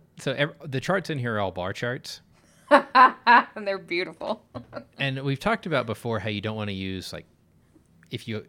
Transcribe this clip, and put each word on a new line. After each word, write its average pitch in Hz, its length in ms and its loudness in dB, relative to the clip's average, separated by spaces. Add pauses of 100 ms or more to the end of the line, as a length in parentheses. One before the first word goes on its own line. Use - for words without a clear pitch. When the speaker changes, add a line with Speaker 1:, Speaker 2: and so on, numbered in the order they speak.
(200)
Speaker 1:
so 143 140 -2
ev-, 151 220 0 (100)
the 131 160 -4
charts - 280 -2
in 156 100 -2
here 120 160 -2
are 104 40 2
all 95 120 0
bar 90 220 -4
charts. - 480 -8 (240)
Speaker 2:
<laughs> - 240 -12
And 247 960 6
they're 196 100 -2
beautiful. 180 680 -6 (280)
<laughs> - 260 -16
Speaker 1:
And 135 260 -2
we've 139 160 -2
talked 220 260 -2
about 139 200 0
before 113 340 -4
how 98 100 -6
you 104 120 -2
don't 107 160 -4
wanna 104 160 -4
use, 95 400 -6
like, 80 120 -14 (840)
if - 160 -10
you, 104 220 -6